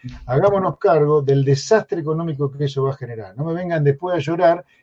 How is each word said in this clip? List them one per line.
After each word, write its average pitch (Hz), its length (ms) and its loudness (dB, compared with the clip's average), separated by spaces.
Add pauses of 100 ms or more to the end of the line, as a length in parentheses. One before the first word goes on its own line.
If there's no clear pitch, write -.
(260)
hagámonos 190 520 0
cargo 151 440 4
del 139 240 2
desastre 170 560 0
económico 156 500 -4
que 143 140 -6
eso 135 180 -4
va 135 80 -2
a 135 60 -8
generar. 110 400 -14
No 147 80 -6
me 165 80 -4
vengan 170 300 -2
después 143 320 0
a 170 40 0
llorar 170 460 2 (180)